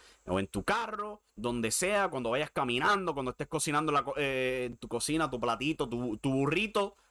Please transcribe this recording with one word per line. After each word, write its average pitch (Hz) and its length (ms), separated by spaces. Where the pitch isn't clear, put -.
o 135 140
en - 80
tu 98 160
carro, 214 580
donde 214 360
sea, 196 380
cuando 123 220
vayas 143 200
caminando, 160 600
cuando 131 180
estés 143 160
cocinando 151 440
la 143 120
co-, 135 140
eh, 131 480
en 120 120
tu 117 100
cocina, 147 420
tu 127 100
platito, 127 480
tu, 120 300
tu 135 140
burrito, 139 640